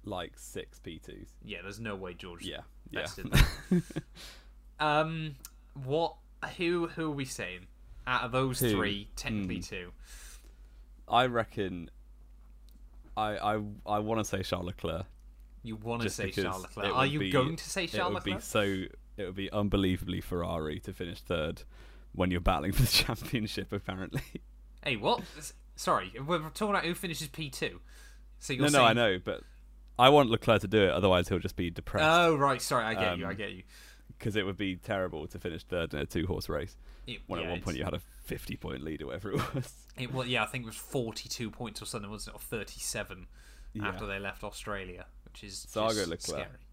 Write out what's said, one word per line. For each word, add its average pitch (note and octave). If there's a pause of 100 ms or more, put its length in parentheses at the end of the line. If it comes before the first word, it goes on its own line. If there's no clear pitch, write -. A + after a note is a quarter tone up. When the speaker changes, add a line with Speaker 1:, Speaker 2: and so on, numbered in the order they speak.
Speaker 1:
like, F2+
six -
P E2
twos. G2 (140)
Speaker 2:
Yeah, F2+
there's G2+
no A2
way F#2
George F2
Speaker 1:
Yeah, D#2+ (300)
Speaker 2:
bested -
Speaker 1:
yeah. C#3 (180)
<laughs> -
Speaker 2:
them. F3 (960)
Um, D#3 (380)
what? C#3+ (420)
Who? E3+
Who D#3+
are D3
we C#3
saying? F2+ (400)
Out B2
of A#2+
those B2+
Speaker 1:
Who? B2
Speaker 2:
three, G2+
technically G2+
Speaker 1:
Hmm. F2
Speaker 2:
two. F2+ (1160)
Speaker 1:
I B2+
reckon. G2+ (1300)
I, G#2+
I, G#2+ (240)
I G#2
wanna G#2+
say G2
Charles F#2
Leclerc. F2 (580)
Speaker 2:
You A2+
wanna A#2
Speaker 1:
Just F#2+
Speaker 2:
say G#2+
Speaker 1:
because F#2+
Speaker 2:
Charles F#2
Leclerc? G2+
Speaker 1:
it G2
Speaker 2:
Are B2+
Speaker 1:
would C#3
Speaker 2:
you D3+
Speaker 1:
be, G2
Speaker 2:
going C#3
to -
say F#3+
Charles F3+
Speaker 1:
it -
would F3
Speaker 2:
Leclerc? G2
Speaker 1:
be -
so, G#2+ (540)
it G2+
would F#2
be G2
unbelievably F#2+
Ferrari E2+
to F#2+
finish F2
third E2 (500)
when F2+
you're F2
battling E2+
for G2+
the A#2+
<laughs> -
championship, -
apparently. G2 (600)
Speaker 2:
Hey, C3+
what? D3+ (160)
S-, - (220)
sorry, G2+ (140)
we're E3+ (100)
talking G#3
about F#3
who E3+
finishes D#3
P D3
two. F2+ (580)
So -
you're B2+
Speaker 1:
No, D3
no, -
Speaker 2:
saying B2
Speaker 1:
I A2+
know, A2
but F#2+ (560)
I B2+
want C#3
Leclerc A2
to G#2+
do G#2
it, F#2
otherwise F2+
he'll F#2+
just F2
be F2
depressed. -
Speaker 2:
Oh, E3
right, C#3
sorry, A#2+
I A2
get F#2
you, F2
I G2
Speaker 1:
Um, G2
Speaker 2:
get G2+
you. F#2 (580)
Speaker 1:
'cause G#2+
it G#2
would F#2+
be F#2+
terrible F2+
to -
finish E2+
third E2
in D2
a D2
two-horse F2+
race D#2 (300)
Speaker 2:
It, A2
Speaker 1:
when F2
Speaker 2:
yeah, E2
Speaker 1:
at E2+
one F2
point G2
Speaker 2:
it's C#2+
Speaker 1:
you C#2
had F2
a - (240)
fifty-point -
lead D#2
or D2
whatever E2+
it -
was. C3 (240)
Speaker 2:
It B2
wa-, C3
yeah, A#2+
I -
think B2+
it A2+
was A2
forty-two -
points G#2+
or G#2+
something, G2+
wasn't G#2+
it, -
or -
thirty-seven G2 (480)
Speaker 1:
Yeah. G#2
Speaker 2:
after G2
they G2
left G2
Australia, G2 (180)
which -
is G2
Speaker 1:
So A2
I'll A2
go G#2+
Speaker 2:
just E2+
Speaker 1:
Leclerc. E2+ (280)
Speaker 2:
scary. - (140)